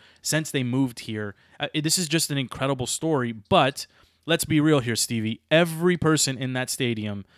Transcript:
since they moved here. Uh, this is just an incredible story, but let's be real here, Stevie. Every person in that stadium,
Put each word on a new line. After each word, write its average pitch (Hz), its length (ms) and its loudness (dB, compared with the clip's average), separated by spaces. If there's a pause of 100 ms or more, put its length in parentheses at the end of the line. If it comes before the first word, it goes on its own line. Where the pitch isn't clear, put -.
(200)
since 151 300 -2
they 135 120 -2
moved 123 380 0
here. 107 340 -8 (240)
Uh, 143 140 -6
this 156 260 0
is 165 100 -4
just 160 220 0
an 143 60 -2
incredible 131 500 -2
story, 135 460 -2
but 139 540 2 (400)
let's 165 180 0
be 156 160 2
real 147 200 6
here, 117 140 -2
Stevie. 113 460 -2 (100)
Every 170 460 4
person 147 400 2
in 131 160 -4
that 127 160 -4
stadium, 107 560 -4 (140)